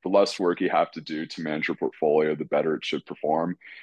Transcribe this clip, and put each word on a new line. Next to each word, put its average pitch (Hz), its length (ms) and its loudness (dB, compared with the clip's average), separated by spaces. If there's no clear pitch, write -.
the 92 60 -4
less 101 300 4
work 87 220 2
you 92 80 2
have 82 220 2
to - 100 -10
do 78 240 -6
to - 160 -12
manage 78 260 -4
your 78 100 -4
portfolio, 78 580 2
the 76 100 -6
better 78 300 0
it - 100 -6
should - 220 -4
perform. 82 500 -2